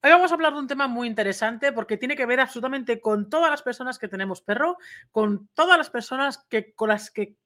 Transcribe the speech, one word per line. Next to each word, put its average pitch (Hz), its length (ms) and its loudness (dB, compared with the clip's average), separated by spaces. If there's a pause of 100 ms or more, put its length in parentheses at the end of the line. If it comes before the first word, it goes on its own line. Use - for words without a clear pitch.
Hoy 277 80 4
vamos 349 220 8
a - 20 2
hablar 320 200 2
de 294 60 -6
un 277 80 -6
tema 277 200 -2
muy 240 200 -4
interesante 220 640 -2
porque 220 260 -4
tiene 254 180 -4
que 277 100 -2
ver 247 140 2
absolutamente 254 600 -2
con 208 300 -2
todas 311 220 2
las 294 100 -4
personas 247 380 -8
que 214 80 -10
tenemos 190 340 -6
perro, 302 340 -2 (360)
con 208 420 -2
todas 349 240 4
las - 140 -2
personas 262 580 -6
que, 214 240 -4
con 220 160 -2
las 214 220 -2
que 202 240 -8 (100)